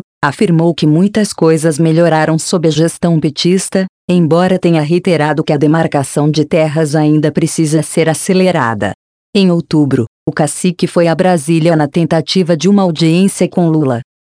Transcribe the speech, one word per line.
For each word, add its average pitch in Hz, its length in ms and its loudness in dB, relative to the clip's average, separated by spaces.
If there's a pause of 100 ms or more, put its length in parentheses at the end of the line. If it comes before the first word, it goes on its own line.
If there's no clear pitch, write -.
(220)
afirmou 165 520 0
que 160 100 -2
muitas 196 480 0
coisas 160 460 0
melhoraram 160 580 2
sob 165 300 -2
a 160 40 2
gestão 165 480 0
petista, 180 680 -2 (200)
embora 180 520 2
tenha 165 220 2
reiterado 156 640 0
que - 80 -2
a 151 60 2
demarcação 151 720 0
de 151 160 0
terras 156 500 -2
ainda 151 360 2
precisa 156 500 -2
ser 160 260 -2
acelerada. 151 840 0 (440)
Em 190 140 4
outubro, 143 560 0 (220)
o 156 40 -4
cacique 175 540 -2
foi 170 220 0
a 160 80 0
Brasília 165 600 0
na 151 120 0
tentativa 165 680 -2
de 165 140 0
uma 202 140 4
audiência 175 680 0
com 175 180 0
Lula. 143 340 0 (380)